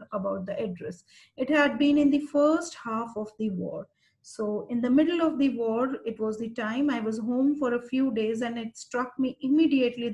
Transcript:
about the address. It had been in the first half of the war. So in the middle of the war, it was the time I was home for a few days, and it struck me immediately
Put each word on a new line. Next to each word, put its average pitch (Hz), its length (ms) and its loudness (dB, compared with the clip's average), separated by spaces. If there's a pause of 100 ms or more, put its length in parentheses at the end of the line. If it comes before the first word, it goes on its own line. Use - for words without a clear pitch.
(120)
about 196 340 -4
the - 120 -6
address. 180 460 -8 (320)
It 254 140 -4
had 285 280 2
been 294 200 4
in 285 120 6
the 285 160 2 (100)
first 311 460 2
half 226 340 -6
of 214 220 -6
the 220 120 -2
war. - 360 -6 (420)
So 208 420 -6
in 240 100 0
the 247 100 0
middle 320 340 6
of 277 140 0
the 277 180 4
war, 233 260 0 (220)
it 226 140 -6
was 214 180 -2
the 226 140 -6
time 247 400 -2
I 240 80 0
was 220 220 -2
home 247 380 2
for 240 160 0
a 240 160 -4
few 262 220 2
days, 220 300 0
and 233 160 -4
it 226 180 -10
struck 247 480 -6
me - 160 -4
immediately 254 720 4